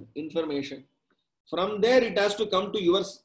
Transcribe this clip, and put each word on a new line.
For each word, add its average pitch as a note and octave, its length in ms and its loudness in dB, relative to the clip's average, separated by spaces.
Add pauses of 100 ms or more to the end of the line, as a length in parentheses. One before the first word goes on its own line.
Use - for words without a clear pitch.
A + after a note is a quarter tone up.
(160)
information. D3 680 -6 (640)
From G3 320 -2
there, B3 200 6
it G#3+ 160 0
has G3+ 180 2
to A3 100 -2
come F#3+ 260 0
to G#3 100 -2
your, F#3 220 4 (220)